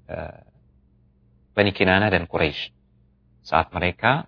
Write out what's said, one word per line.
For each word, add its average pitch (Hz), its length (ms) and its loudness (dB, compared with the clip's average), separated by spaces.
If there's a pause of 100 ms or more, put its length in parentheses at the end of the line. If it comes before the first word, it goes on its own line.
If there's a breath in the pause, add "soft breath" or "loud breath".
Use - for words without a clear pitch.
eh, 82 340 -12 (1120)
Bani 101 240 0
Kinanah 95 400 2
dan 85 160 -2
Quraisy - 400 -4 (720)
saat - 320 -2
mereka 107 540 -2